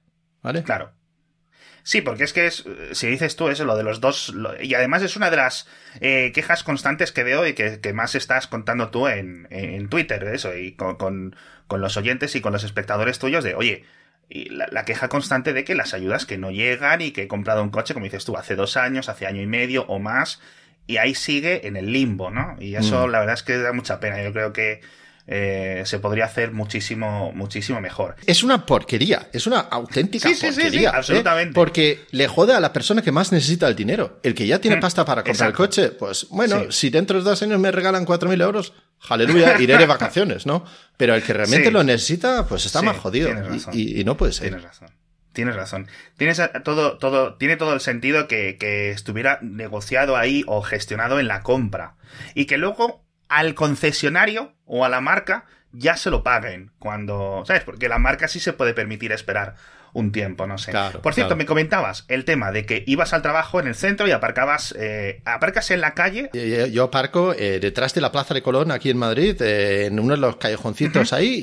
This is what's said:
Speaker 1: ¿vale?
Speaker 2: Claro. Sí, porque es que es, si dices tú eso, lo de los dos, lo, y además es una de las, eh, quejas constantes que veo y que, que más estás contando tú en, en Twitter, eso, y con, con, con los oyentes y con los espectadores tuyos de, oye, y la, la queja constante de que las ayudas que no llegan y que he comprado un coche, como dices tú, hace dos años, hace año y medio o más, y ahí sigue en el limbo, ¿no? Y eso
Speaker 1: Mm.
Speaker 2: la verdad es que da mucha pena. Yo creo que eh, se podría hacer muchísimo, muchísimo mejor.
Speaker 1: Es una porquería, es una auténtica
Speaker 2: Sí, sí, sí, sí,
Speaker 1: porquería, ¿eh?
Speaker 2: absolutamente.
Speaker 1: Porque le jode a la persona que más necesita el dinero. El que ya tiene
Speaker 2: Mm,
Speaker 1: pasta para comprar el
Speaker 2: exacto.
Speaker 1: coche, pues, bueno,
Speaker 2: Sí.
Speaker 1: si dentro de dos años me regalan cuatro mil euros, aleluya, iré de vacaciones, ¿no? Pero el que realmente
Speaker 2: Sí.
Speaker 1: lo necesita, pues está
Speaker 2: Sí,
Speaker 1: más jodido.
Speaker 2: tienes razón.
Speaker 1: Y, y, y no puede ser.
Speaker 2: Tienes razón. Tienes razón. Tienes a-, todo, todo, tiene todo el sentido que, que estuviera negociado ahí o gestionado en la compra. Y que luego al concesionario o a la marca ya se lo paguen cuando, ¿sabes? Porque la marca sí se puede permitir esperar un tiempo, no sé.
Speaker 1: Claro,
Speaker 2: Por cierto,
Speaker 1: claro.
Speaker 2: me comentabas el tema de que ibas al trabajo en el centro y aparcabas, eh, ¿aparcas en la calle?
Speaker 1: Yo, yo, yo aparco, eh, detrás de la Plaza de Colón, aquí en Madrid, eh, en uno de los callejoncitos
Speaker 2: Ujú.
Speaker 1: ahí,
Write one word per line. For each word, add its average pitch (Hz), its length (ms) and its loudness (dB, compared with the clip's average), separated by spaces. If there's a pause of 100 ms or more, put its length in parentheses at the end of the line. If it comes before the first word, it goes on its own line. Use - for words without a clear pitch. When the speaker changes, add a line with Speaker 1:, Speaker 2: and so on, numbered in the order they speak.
(420)
Speaker 1:
¿vale? 156 220 -4
Speaker 2:
Claro. 92 300 -6 (880)
Sí, - 200 0
porque 120 240 -4
es - 80 -4
que 170 120 2
es, - 200 -4 (260)
si - 160 -4
dices 135 280 -2
tú 165 120 0
eso, 143 180 -2
lo 113 120 2
de 107 60 -2
los 110 180 -4
dos, 131 280 0
lo, - 320 -8
y 131 120 -4
además 127 280 2
es 190 140 -2
una 208 160 0
de 160 60 2
las, 131 280 0 (360)
eh, 131 340 2
quejas 170 280 0
constantes 147 480 -2
que 127 120 -2
veo 143 240 2
y 147 60 -2
que, 107 260 -2
que 104 140 -6
más 113 220 -2
estás 131 320 -2
contando 113 420 -4
tú 123 180 0
en, 90 420 -6
en 95 400 -8
Twitter, 123 360 -2
eso, 104 300 -6
y 92 180 -10
con, 95 240 -6
con, 95 380 -6 (320)
con 98 140 -4
los 95 160 -2
oyentes 123 380 -2
y 131 60 -4
con 104 100 -2
los 104 120 -2
espectadores 107 540 -2
tuyos 143 260 -2
de, 101 120 -4
oye, 107 300 -2 (420)
y - 220 -12
la, 69 220 -6
la 110 140 -4
queja 113 220 -4
constante 135 460 -2
de 135 100 -2
que 190 100 -4
las 143 200 -2
ayudas 98 320 -4
que 101 120 -8
no 95 140 -6
llegan 123 500 0
y 156 100 -4
que 98 120 -6
he 98 40 -8
comprado 107 360 0
un 104 60 -2
coche, 107 240 -2
como 101 120 -8
dices 98 200 -8
tú, 113 100 -4
hace - 200 -6
dos 98 200 -2
años, 131 320 -2
hace 101 180 -8
año 98 160 -6
y 101 60 -4
medio 123 400 -2
o 98 120 -4
más, 117 420 -2 (440)
y 113 120 -2
ahí 123 180 2
sigue 156 500 -2
en 101 120 -8
el 95 160 -4
limbo, 107 360 0
¿no? 135 300 -6
Y 101 160 -10
eso 110 320 2
Speaker 1:
Mm. 120 40 -2
Speaker 2:
la 113 80 2
verdad 107 160 2
es - 80 -6
que 127 140 0
da 123 140 0
mucha 120 280 -4
pena. 104 220 -4
Yo 101 120 -6
creo 107 200 -2
que 107 280 -2 (500)
eh, 95 540 -4
se 101 140 -4
podría 104 260 0
hacer 113 260 -2
muchísimo, 107 800 -4
muchísimo 101 460 -6
mejor. 180 360 -6 (100)
Speaker 1:
Es 170 160 4
una 240 240 2
porquería, - 640 2
es 117 140 -4
una 226 140 2
auténtica 143 680 -2
Speaker 2:
Sí, 349 60 6
sí, 320 140 -2
sí, 302 60 0
sí, 269 100 0
Speaker 1:
porquería, - 260 4
¿eh? - 60 4
Speaker 2:
absolutamente. 165 580 2
Speaker 1:
Porque 156 460 4 (100)
le 131 180 4
jode 202 280 6
a 226 40 6
la 156 140 2
persona 208 300 2
que 160 80 2
más 175 200 2
necesita 165 360 4
el 117 80 4
dinero. 127 480 -2
El 120 100 2
que 107 140 -2
ya 156 120 4
tiene 208 180 4
Speaker 2:
Mm, - 20 -2
Speaker 1:
pasta 175 260 2
para 120 180 0
comprar 113 260 2
el 104 40 0
Speaker 2:
exacto. - 40 -10
Speaker 1:
coche, 190 340 4
pues, 98 400 -6
bueno, 202 300 2
Speaker 2:
Sí. 190 100 -4
Speaker 1:
si - 180 0
dentro 190 300 2
de 180 40 0
dos 202 200 2
años 214 160 2
me 190 120 4
regalan 185 340 2
cuatro 175 220 2
mil 180 140 2
euros, 202 320 0 (340)
aleluya, 160 540 6
iré 127 160 8
de 165 80 10
vacaciones, 143 640 2
¿no? 165 180 0 (320)
Pero 117 160 6
el 110 80 4
que - 120 0
realmente 110 340 4
Speaker 2:
Sí. 220 40 6
Speaker 1:
lo 208 120 6
necesita, 175 640 2
pues - 180 -2
está - 140 -2
Speaker 2:
Sí, 196 80 2
Speaker 1:
más 214 100 0
jodido. 120 300 -2
Speaker 2:
tienes 110 200 -4
razón. 90 280 -6
Speaker 1:
Y, 110 220 -2
y, 101 40 2
y - 20 0
no 123 140 0
puede 87 160 2
ser. - 160 -6
Speaker 2:
Tienes 90 140 -8
razón. 85 260 -20 (420)
Tienes 117 240 -4
razón. 95 320 -8 (300)
Tienes 160 220 0
a-, 160 240 -2
todo, 147 340 0
todo, 135 380 0
tiene 151 200 0
todo 156 200 0
el 135 60 -2
sentido 135 460 0
que, 101 300 -4
que 104 320 -2
estuviera 107 540 -2
negociado 113 720 -2
ahí 135 300 2
o 104 160 0
gestionado 110 560 -2
en 131 80 0
la 98 160 -4
compra. 107 500 -2 (400)
Y 143 120 0
que 143 120 0
luego 214 480 -2 (240)
al 156 240 4
concesionario 160 1040 0 (100)
o 123 200 0
a 127 40 2
la 127 120 0
marca 190 440 0 (260)
ya 139 260 0
se - 120 -4
lo 123 140 0
paguen 113 560 -2
cuando, 101 640 -6
¿sabes? 185 180 2
Porque - 240 -4
la 117 120 2
marca 143 280 2
sí 175 120 -8
se 175 140 -2
puede 120 200 0
permitir 110 380 -4
esperar 104 420 -4 (400)
un 110 180 0
tiempo, 98 360 -4
no 98 100 -8
sé. 98 140 -10
Speaker 1:
Claro, 98 300 -2
Speaker 2:
Por 151 120 -2
cierto, - 160 0
Speaker 1:
claro. 190 80 0
Speaker 2:
me 156 80 -2
comentabas 156 640 -2
el 131 180 -2
tema 123 260 0
de 107 140 -2
que 107 220 -4
ibas 160 260 2
al 160 80 2
trabajo 160 380 0
en 147 80 -2
el 117 80 -4
centro 202 320 0
y 190 40 4
aparcabas, 135 680 0
eh, 107 460 -6
¿aparcas 120 440 0
en 180 120 2
la 156 120 0
calle? 196 400 -2
Speaker 1:
Yo, 120 100 -6
yo, 117 220 2
yo 117 200 2
aparco, 139 520 2
eh, 98 240 0
detrás 117 320 0
de 160 80 0
la 135 100 2
Plaza 139 220 -2
de 131 80 -2
Colón, 135 300 2
aquí 135 180 0
en 123 80 2
Madrid, 117 460 0
eh, 101 420 2
en 104 140 -2
uno 127 160 2
de 147 60 2
los 123 160 2
callejoncitos 151 720 0
Speaker 2:
Ujú. - 40 0
Speaker 1:
ahí, 220 280 2